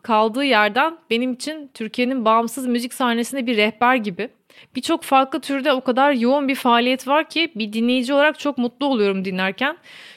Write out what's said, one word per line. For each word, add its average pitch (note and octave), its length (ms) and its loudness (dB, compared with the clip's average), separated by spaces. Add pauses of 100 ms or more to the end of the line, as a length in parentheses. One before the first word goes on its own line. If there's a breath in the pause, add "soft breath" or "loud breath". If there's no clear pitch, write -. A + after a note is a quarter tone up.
Kaldığı A3 420 0
Yerden B3+ 540 2 (120)
benim B3 240 -2
için D4 400 -12
Türkiye'nin B3 520 -2
bağımsız A#3 420 0
müzik A#3+ 260 -2
sahnesinde A#3+ 540 -2
bir A#3+ 100 0
rehber A3 380 2
gibi. G#3 340 -4 (460 loud breath)
Birçok D#4+ 280 -2
farklı C4+ 380 2
türde C#4 320 -2
o C4 100 -2
kadar C4 280 2
yoğun C4 360 2
bir C4+ 80 0
faaliyet B3 520 0
var D4+ 220 0
ki D#4+ 260 -2
bir G#3 180 -6
dinleyici B3 400 0
olarak C#4+ 260 2
çok C#4+ 180 -4
mutlu A#3+ 280 -2
oluyorum G3+ 400 0
dinlerken. G3 520 -4 (400 loud breath)